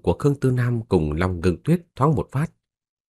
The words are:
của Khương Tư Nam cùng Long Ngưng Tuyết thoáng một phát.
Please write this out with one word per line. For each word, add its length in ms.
của 160
Khương 200
Tư 120
Nam 300
cùng 300
Long 280
Ngưng 240
Tuyết 180
thoáng 200
một 160
phát. 200